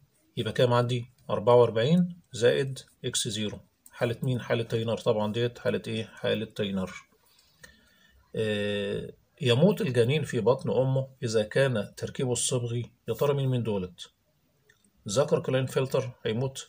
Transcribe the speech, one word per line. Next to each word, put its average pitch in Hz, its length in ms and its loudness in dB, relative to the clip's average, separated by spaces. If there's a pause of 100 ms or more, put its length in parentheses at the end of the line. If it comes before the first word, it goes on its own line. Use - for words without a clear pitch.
(380)
يبقى 110 160 -4
كام 123 200 4
عندي؟ 120 320 0 (240)
أربعة 107 260 4
وأربعين 123 680 4 (120)
زائد 131 460 2 (260)
إكس 123 220 -4
زيرو. 104 320 -6 (320)
حالة 120 320 -2
مين؟ 127 180 0
حالة 117 220 -2
تاينر 113 340 -2
طبعًا، 107 360 0
ديت 120 260 -2
حالة 104 280 -2
إيه؟ 110 180 -4
حالة 107 400 -4
تاينر. 98 460 -4 (1400)
آه، 104 800 -4 (280)
يموت 147 400 4
الجنين 131 420 2
في 127 160 -2
بطن 110 300 2
أمه 131 380 2 (160)
إذا 110 200 0
كان 123 540 0
تركيبه 123 340 -4
الصبغي، 120 600 -2 (160)
يا 117 60 -2
ترى 143 200 0
مين 135 160 0
من 123 140 0
دولت؟ 98 480 -6 (960)
ذكر 139 300 2
كلاين 131 260 -2
فلتر 131 460 -2 (140)
هيموت؟ 127 440 -4